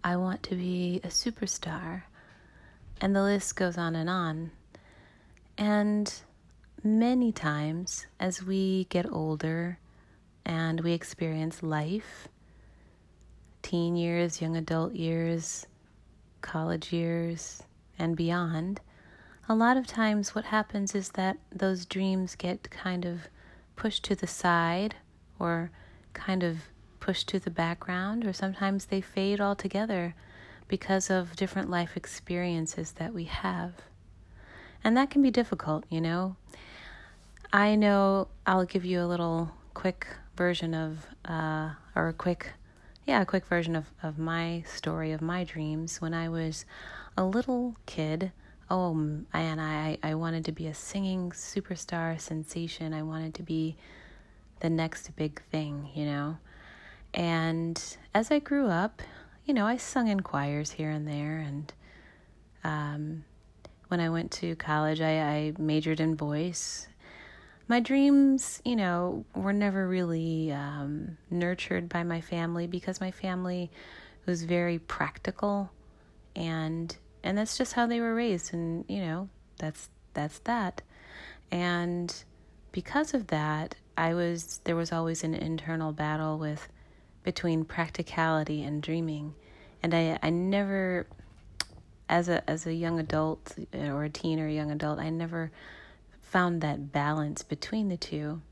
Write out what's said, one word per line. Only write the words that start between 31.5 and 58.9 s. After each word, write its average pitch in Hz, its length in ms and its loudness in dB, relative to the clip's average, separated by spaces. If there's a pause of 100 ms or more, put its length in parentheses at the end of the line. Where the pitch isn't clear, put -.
life 175 260 0
experiences 170 960 -2
that 190 220 -6
we 170 100 -4
have. 175 480 -4 (1120)
And 226 140 6
that 269 140 4
can 285 120 6
be 262 80 8
difficult, 160 580 0
you 160 120 0
know? 180 360 0 (1160)
I 208 220 8
know 202 540 6 (160)
I'll 185 220 6
give 180 180 0
you 180 160 2
a 175 60 2
little 170 440 0 (220)
quick - 340 -2 (300)
version 175 380 2
of, 156 320 -4 (180)
uh, 156 460 -2 (240)
or 165 140 4
a 165 40 0
quick, - 360 -2 (580)
yeah, 247 160 6
a 180 40 4
quick 190 200 0
version 165 280 2
of, 156 120 -2 (160)
of 156 160 -6
my 165 480 -2
story, 160 460 -4
of 156 100 -4
my 175 220 -2
dreams. 156 560 -4
When 165 120 -2
I 165 160 -2
was 165 360 -2 (520)
a 190 80 2
little 240 520 0 (100)
kid, 165 440 -2 (380)
oh, 180 220 2
m-, 151 420 0
and 160 280 -2
I, 156 420 -2
I 156 120 0
wanted 165 300 -2
to 160 80 -2
be 160 140 -6
a 151 80 -6
singing 185 560 -2
superstar 165 880 -4
sensation. 160 720 -6
I 156 100 -4
wanted 160 320 -4
to - 80 -10
be 160 340 -2 (840)
the 165 100 2
next 160 460 -2
big 151 340 -4
thing, 147 440 -4
you 151 100 -2
know? 147 340 -2 (760)
And 165 680 0 (320)
as 226 160 2
I 294 80 6
grew 285 300 2
up, 185 340 0 (420)